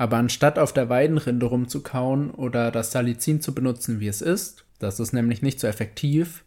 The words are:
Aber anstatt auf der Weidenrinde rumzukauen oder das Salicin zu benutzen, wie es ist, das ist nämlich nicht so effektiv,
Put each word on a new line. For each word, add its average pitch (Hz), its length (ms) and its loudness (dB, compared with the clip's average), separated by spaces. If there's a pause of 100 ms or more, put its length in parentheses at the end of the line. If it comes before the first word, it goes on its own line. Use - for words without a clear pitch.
Aber 117 160 0
anstatt 123 440 4
auf 151 120 2
der 127 160 2
Weidenrinde 127 580 2
rumzukauen 131 840 -2
oder 120 400 -2
das 113 220 -2
Salicin 123 480 0
zu 147 120 -6
benutzen, 123 460 -2
wie 104 80 -2
es 101 160 -4
ist, - 420 -2 (140)
das 101 220 -4
ist 110 120 -4
nämlich 117 300 2
nicht 135 160 0
so - 80 0
effektiv, 147 800 -2